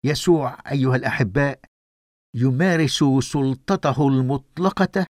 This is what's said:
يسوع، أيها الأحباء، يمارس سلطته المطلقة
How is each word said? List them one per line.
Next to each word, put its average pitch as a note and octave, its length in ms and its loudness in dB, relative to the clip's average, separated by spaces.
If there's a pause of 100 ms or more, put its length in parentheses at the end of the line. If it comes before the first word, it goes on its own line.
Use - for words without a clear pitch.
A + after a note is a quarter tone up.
يسوع، D3 640 0
أيها C3 240 0
الأحباء، B2+ 640 -2 (760)
يمارس D3 680 0 (160)
سلطته C#3 880 -2
المطلقة C#3+ 960 0 (100)